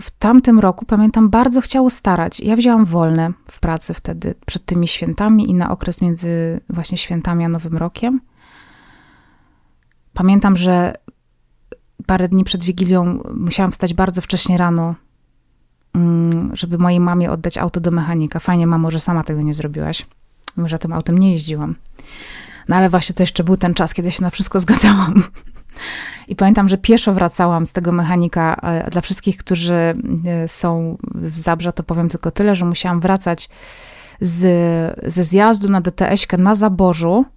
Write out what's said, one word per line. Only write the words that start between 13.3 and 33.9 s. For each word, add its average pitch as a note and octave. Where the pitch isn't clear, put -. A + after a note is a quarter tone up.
musiałam F#3
wstać E3+
bardzo F#3
wcześnie F3+
rano, E3+
mm, E3+
żeby E3+
mojej F3
mamie F3
oddać E3
auto F3
do E3+
mechanika. E3
„Fajnie, E3+
mamo, D#3+
że D#3+
sama E3
tego D3+
nie D3+
zrobiłaś”. D3+
Mimo E3+
że D#3+
tym E3
autem E3
nie F#3+
jeździłam. D#3
No -
ale F#3
właśnie E3+
to -
jeszcze F3+
był F#3+
ten F3
czas, D#3+
kiedy F3
się -
na F3+
wszystko -
<laughs> F3
zgadzałam. G3
I G3
pamiętam, G3
że F#3+
pieszo A3+
wracałam E3+
z -
tego F3
mechanika, E3+
e, E3
dla E3+
wszystkich, F#3+
którzy, F3
e, E3+
są E3
z D#3+
Zabrza, E3
to F3
powiem E3+
tylko E3+
tyle, G3+
że F3+
musiałam F3
wracać F#3